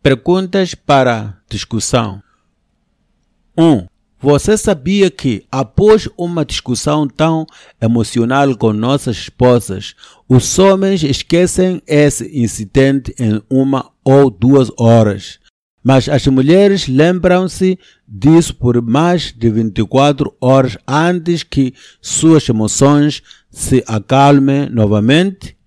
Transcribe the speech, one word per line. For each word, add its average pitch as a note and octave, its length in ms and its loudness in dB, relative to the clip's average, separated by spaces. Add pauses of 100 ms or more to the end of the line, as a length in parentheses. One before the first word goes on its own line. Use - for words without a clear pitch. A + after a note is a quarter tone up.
Perguntas F3+ 720 -2
para A#2 640 -2 (120)
discussão. G#2+ 760 -6 (1300)
Um, D3+ 300 2 (320)
você D3 400 0
sabia F#3+ 540 -2
que, A2+ 400 -6
após G3 560 0 (100)
uma F3 280 -6
discussão D3 640 -4
tão D#3+ 380 -2 (360)
emocional A#2+ 720 0
com A2 160 -2
nossas A#2 460 -4
esposas, A#2+ 760 -2 (360)
os - 280 2
homens F#3+ 460 2
esquecem F3 840 -2
esse D3 540 -2
incidente B2+ 800 -2
em G#2+ 300 -2
uma C3+ 420 -2 (120)
ou C3+ 280 4
duas B2 460 2
horas? A2+ 600 2 (440)
Mas C3 240 2
as C#3+ 200 -2
mulheres E3 600 2
lembram-se F3+ 880 0 (300)
disso D3 480 2
por A#2+ 260 0
mais D3+ 500 -2
de A2+ 180 -2
vinte A2 300 -2
e G#2 80 -2
quatro C#3 520 0
horas B2+ 380 0 (100)
antes E3+ 540 -2
que C3 320 -4 (260)
suas - 480 0
emoções C#3 760 0 (280)
se - 340 -2
acalme C#3 840 2
novamente A#2 960 0